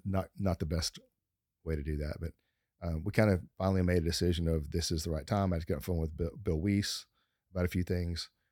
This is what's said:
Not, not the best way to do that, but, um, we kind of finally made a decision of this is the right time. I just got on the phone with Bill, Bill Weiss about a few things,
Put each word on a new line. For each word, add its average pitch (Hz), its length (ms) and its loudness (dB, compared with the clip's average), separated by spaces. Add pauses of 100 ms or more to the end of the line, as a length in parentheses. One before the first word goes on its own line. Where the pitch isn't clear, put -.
Not, 95 220 -2 (100)
not 98 220 0
the 90 60 -2
best 80 340 -2 (640)
way 82 140 -2
to 73 60 -4
do 76 140 -2
that, 73 220 -6
but, 80 120 -8 (500)
um, 82 220 -4
we 104 80 -4
kind 110 180 6
of 90 120 4 (160)
finally 95 240 2
made 90 160 4
a 85 40 4
decision 85 460 2
of 78 240 0
this 85 200 -2
is 80 120 -2
the 85 80 -6
right 78 160 -4
time. 98 240 2
I 85 60 0
just 82 100 -4
got 90 80 0
on - 40 -4
the - 60 -10
phone 90 140 0
with 80 180 -2
Bill, 85 140 -2 (100)
Bill 82 200 0
Weiss 101 440 0 (460)
about 90 140 0
a 90 40 0
few 90 140 0
things, 87 460 -4 (220)